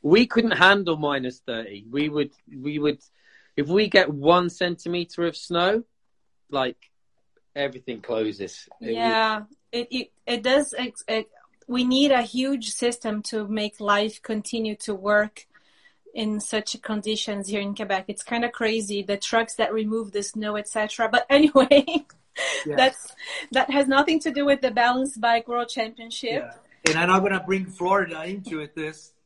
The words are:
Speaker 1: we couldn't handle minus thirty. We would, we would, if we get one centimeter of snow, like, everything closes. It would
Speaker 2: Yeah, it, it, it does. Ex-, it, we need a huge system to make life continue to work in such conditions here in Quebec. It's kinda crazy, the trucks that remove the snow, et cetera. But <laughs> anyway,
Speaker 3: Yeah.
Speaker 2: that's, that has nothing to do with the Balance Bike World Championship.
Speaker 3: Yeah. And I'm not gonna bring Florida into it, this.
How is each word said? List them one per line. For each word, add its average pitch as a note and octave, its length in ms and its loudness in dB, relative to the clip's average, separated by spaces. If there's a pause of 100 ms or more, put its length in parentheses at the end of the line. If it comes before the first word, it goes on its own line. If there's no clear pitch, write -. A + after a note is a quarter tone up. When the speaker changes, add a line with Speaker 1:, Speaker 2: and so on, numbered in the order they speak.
Speaker 1:
we G3+ 240 6
couldn't A#3 320 2
handle F#3 400 4
minus C#3 420 -4
thirty. G#2+ 500 -8
We D3 200 -2
would, D3 220 -2 (200)
we D3 280 -6
would, D3 200 0 (560)
if C#3+ 120 -2
we G3 220 2
get F3+ 220 6
one E3+ 380 4
centimeter F3 760 -4
of D#3+ 100 -6
snow, F#3 460 0 (680)
like, C3 280 -4 (800)
everything B2+ 460 -6
closes. G#2+ 680 -6 (140)
It A#3 40 -14
would - 100 -4
Speaker 2:
Yeah, A3 480 0 (280)
it, A#3+ 200 -6
it, B3+ 200 -6 (140)
it A#3 180 -4
does. C#4 320 2
Ex-, B3 320 -8
it, A3 220 -4 (380)
we B3 180 -2
need C4+ 260 4
a B3 120 4
huge B3+ 480 -4
system A3+ 520 -4
to G#3+ 240 -6
make G#3 320 -4
life G#3 420 0
continue A3 560 -6
to - 180 -8
work G#3 500 0 (680)
in G#3+ 280 -4
such G#3+ 400 -6
conditions G#3+ 680 -6
here G3+ 140 -4
in G3+ 120 -6
Quebec. G3 360 -4
It's - 140 -10
kinda A#3+ 260 -2
crazy, A3 520 -2
the G3+ 140 -2
trucks A3+ 400 -2
that - 180 0
remove A3 380 -4
the G3+ 120 -4
snow, G#3+ 340 -6
et G#3 100 -6
cetera. A3 400 -2
But A#3 200 2
<laughs> - 20 -20
anyway, C#4+ 560 8 (800)
Speaker 3:
Yeah. D4+ 100 -4
Speaker 2:
that's, - 400 2 (380)
that C4 180 2
has C#4 160 4
nothing D4 340 4
to D#4 100 -2
do C#4 140 -2
with C#4 140 4
the C4 120 0
Balance B3 440 2
Bike A#3 320 2
World A#3+ 220 -4
Championship. A3+ 720 -6
Speaker 3:
Yeah. - 80 -14 (380)
And D#3 100 2
I'm F3 80 4
not F#3+ 160 6
gonna G3 220 0
bring F#3+ 200 -2
Florida F3+ 600 -2
into F#3 340 -8
it, D3 160 -14
this. D#3 380 -12 (120)